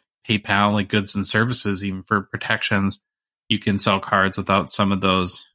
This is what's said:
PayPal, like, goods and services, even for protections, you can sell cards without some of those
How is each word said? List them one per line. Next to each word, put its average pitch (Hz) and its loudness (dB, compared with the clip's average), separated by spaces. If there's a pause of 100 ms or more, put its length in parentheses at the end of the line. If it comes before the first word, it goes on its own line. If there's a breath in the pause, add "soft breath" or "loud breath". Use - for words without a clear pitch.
(280)
PayPal, 104 2
like, 104 0
goods 101 -2
and 95 -2
services, 107 0
even 95 -6
for 101 0
protections, 98 -2 (480)
you 107 0
can 101 -2
sell 98 2
cards 95 2
without 98 0
some 101 2
of 95 -2
those 92 0